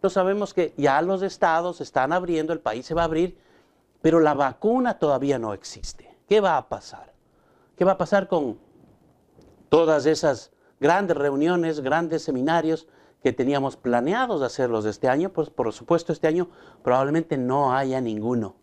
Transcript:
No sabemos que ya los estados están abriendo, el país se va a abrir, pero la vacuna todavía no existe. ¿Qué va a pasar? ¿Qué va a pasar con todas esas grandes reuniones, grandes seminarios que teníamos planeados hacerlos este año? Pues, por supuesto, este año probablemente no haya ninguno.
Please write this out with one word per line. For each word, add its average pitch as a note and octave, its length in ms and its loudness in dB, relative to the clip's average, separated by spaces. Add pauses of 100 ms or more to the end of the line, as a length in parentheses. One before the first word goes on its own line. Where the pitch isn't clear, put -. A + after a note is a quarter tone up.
No G3 100 0
sabemos G3 440 0
que E3+ 220 0
ya C#3+ 260 2
los F#3 200 -2
estados F3 580 0
están C3+ 320 -2
abriendo, E3+ 400 -2
el D#3+ 80 -6
país A#2 260 -6
se D#3+ 80 -6
va E3+ 80 0
a E3+ 40 0
abrir, E3 300 -2 (640)
pero E3 180 6
la D3+ 140 4
vacuna G#3+ 680 0
todavía C#3 400 0
no A2 140 -4
existe. - 600 -16 (120)
¿Qué G#3 120 4
va F3+ 160 2
a B2+ 120 -4
pasar? - 440 -14 (640)
¿Qué F#3+ 100 0
va F#3+ 80 4
a F#3 60 -2
pasar F#3+ 300 0
con C#3+ 320 -2 (1080)
todas D#3 360 4
esas D3+ 460 -2 (260)
grandes E3+ 380 2
reuniones, D3+ 640 0
grandes D#3 420 -2
seminarios D#3 640 -2 (400)
que B2+ 60 2
teníamos C3+ 440 -2
planeados D#3+ 640 0
hacerlos A#2 440 -2
este G#2+ 240 -2
año? D#3 220 0
Pues, D#3 200 -4
por A#2 220 -4
supuesto, E3+ 400 -2
este D#3+ 160 -2
año E3+ 200 -2 (360)
probablemente C#3+ 520 0
no C3 380 0
haya C3 260 -2
ninguno. A2 640 -4